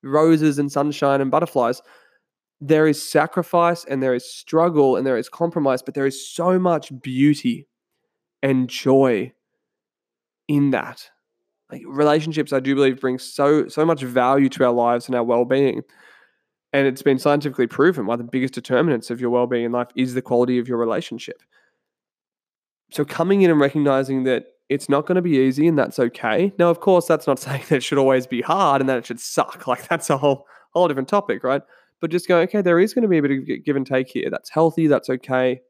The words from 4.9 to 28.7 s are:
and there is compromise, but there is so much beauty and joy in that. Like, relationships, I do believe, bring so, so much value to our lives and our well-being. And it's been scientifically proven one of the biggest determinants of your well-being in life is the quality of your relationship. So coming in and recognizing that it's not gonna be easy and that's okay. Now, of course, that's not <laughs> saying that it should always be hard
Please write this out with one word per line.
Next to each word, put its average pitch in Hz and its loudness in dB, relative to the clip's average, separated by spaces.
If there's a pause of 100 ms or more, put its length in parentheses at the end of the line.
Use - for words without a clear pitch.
and 110 -2
there 131 0
is - -6
compromise, 147 -2
but - -14
there 139 -2
is 135 -6
so 185 0
much 170 -2 (100)
beauty 135 0 (800)
and 131 0
joy 127 2 (1120)
in 143 2
that. 120 -6 (600)
Like, 135 -16
relationships, 151 -2
I 135 0
do 135 -2
believe, 135 0
bring 127 -4
so, 143 0
so 156 -2
much 156 -2
value 131 2
to 131 0
our 123 2
lives 120 0
and 127 -6
our 120 0
well-being. 123 0 (960)
And 139 2
it's 131 -2
been 135 2
scientifically 143 0
proven 151 0
one 120 -4
of 120 -10
the 120 -16
biggest 131 -4
determinants 127 -2
of 120 -8
your 123 -2
well-being 123 0
in 117 -4
life 123 -4
is 127 -2
the 127 -4
quality 123 0
of 120 -4
your 123 -4
relationship. 113 -6 (1500)
So 147 -4
coming 190 0
in 180 6
and 156 4
recognizing 139 0
that 127 0 (240)
it's 139 -4
not 143 0
gonna 180 0
be 160 2
easy 131 2
and 165 2
that's - -2
okay. 123 0
Now, 175 4
of 170 0
course, 180 2
that's 156 0
not 135 0
<laughs> - -12
saying 135 -6
that 156 2
it 123 -2
should 139 -2
always 131 2
be 117 -6
hard 160 2